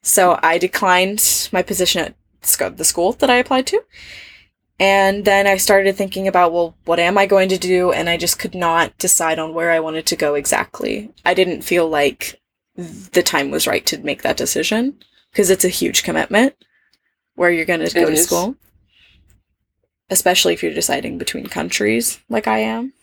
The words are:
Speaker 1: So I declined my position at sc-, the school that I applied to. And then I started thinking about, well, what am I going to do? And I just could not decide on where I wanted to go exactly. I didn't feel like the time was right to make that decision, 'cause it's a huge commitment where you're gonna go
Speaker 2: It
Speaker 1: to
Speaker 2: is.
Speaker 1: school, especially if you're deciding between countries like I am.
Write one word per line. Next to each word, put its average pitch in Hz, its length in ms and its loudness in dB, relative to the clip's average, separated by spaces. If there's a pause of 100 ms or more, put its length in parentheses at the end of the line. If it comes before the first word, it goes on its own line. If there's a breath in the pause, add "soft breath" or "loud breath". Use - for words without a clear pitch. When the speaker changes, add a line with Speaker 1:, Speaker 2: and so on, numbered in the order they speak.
Speaker 1:
So 180 400 4
I 165 160 2
declined 185 920 0
my 185 100 0
position 180 420 -2
at - 100 -12 (280)
sc-, - 340 -2
the - 80 -8
school 185 300 0
that 262 160 2
I 247 60 6
applied 262 320 0
to. 427 140 -2 (960 loud breath)
And 196 460 2
then 196 220 4
I 196 100 4
started 196 400 4
thinking 190 320 -4
about, 180 240 4
well, 170 320 -2
what 170 140 0
am 175 200 2
I 196 80 4
going 190 240 4
to 190 80 0
do? 180 340 0
And 165 160 -2
I 170 80 0
just 170 220 -4
could - 160 -8
not 170 440 0
decide 160 400 0
on 160 160 -6
where 170 160 -2
I 165 100 2
wanted 160 260 -6
to 165 100 -2
go 147 180 0
exactly. - 760 -4 (140)
I 180 100 2
didn't 175 280 0
feel 170 260 0
like 143 520 -2 (360)
the 175 460 -4
time 139 280 -2
was 147 160 -2
right - 200 -2
to - 120 -4
make - 240 -8
that - 140 -2
decision, 233 600 -2 (340 soft breath)
'cause 190 180 0
it's 185 140 2
a 185 40 2
huge - 340 -2
commitment 196 520 0 (800)
where 175 160 2
you're 165 140 0
gonna 165 260 -2
go 170 120 2
Speaker 2:
It 165 40 4
Speaker 1:
to 156 60 2
Speaker 2:
is. 156 140 2
Speaker 1:
school, 185 300 -2 (1500 soft breath)
especially 180 440 2
if - 80 -6
you're 165 120 -4
deciding - 440 -4
between - 280 -8
countries 214 720 -2 (100)
like 226 200 -2
I 220 100 2
am. 226 340 -4 (100 soft breath)